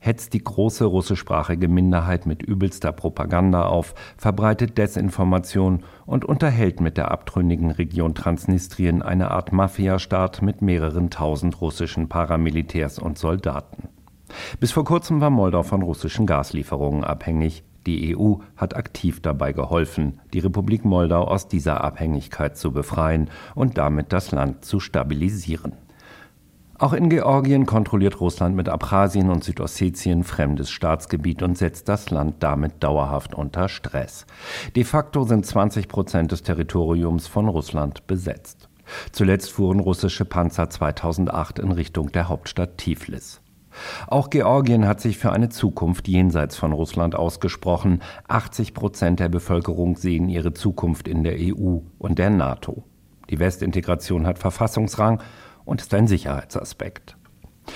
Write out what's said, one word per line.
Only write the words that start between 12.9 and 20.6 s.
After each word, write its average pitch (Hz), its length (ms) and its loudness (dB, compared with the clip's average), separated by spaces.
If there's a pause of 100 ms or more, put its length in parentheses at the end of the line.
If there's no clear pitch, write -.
und 78 180 -6
Soldaten. 80 720 -4 (720)
Bis 123 120 0
vor 160 120 2
kurzem 156 380 2
war 147 80 4
Moldau 92 320 4
von 95 180 0
russischen 87 460 -2
Gaslieferungen 71 760 -2
abhängig. 80 600 -2 (220)
Die 82 240 -2
E 82 60 -2
U 104 260 2 (140)
hat - 200 -4
aktiv - 460 -4
dabei 71 320 -2
geholfen, 76 640 -2 (140)
die 90 60 -2
Republik 98 440 0